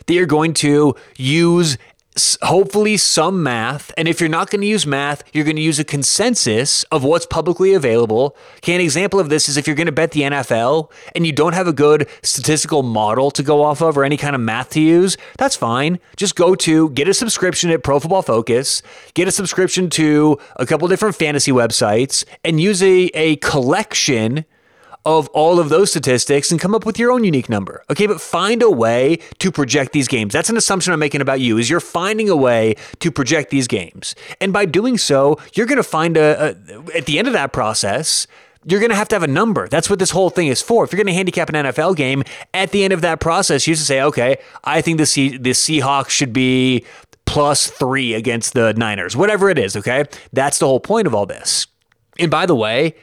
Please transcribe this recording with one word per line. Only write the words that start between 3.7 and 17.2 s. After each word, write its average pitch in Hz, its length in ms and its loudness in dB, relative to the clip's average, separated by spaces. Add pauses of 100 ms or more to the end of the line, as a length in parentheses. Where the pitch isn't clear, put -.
And 165 100 -2
if 160 140 -2
you're 165 100 0
not 170 220 -2
gonna 202 140 -2
use 208 200 0
math, 143 460 -4
you're 151 120 0
gonna 156 160 0
use 156 200 0
a 151 40 -2
consensus 143 1080 0
of 151 100 0
what's 165 240 2
publicly 175 480 0
available. 117 640 2 (220)
Okay, 175 180 -2
an 185 40 0
example 180 380 0
of 156 120 0
this 156 180 0
is 143 80 -4
if 147 100 -2
you're 156 80 -2
gonna 160 160 -2
bet 160 220 -2
the 147 100 0
N 139 100 -2
F 135 200 -4
L 135 400 0 (240)
and 170 100 0
you 156 60 -2
don't 160 220 0
have 185 120 -2
a 170 60 0
good 147 340 4 (160)
statistical 151 600 -2
model 113 480 0
to 143 100 -2
go 147 220 2
off 151 180 0
of 160 160 2
or 139 60 2
any 143 120 0
kind 143 200 -4
of 123 40 -2
math 113 300 -4
to 160 100 0
use, 170 360 4 (200)
that's 180 200 -2
fine. 135 420 -2 (180)
Just 196 200 -4
go 180 180 4
to, 160 360 2
get 139 180 -2
a 196 60 2
subscription 185 560 -2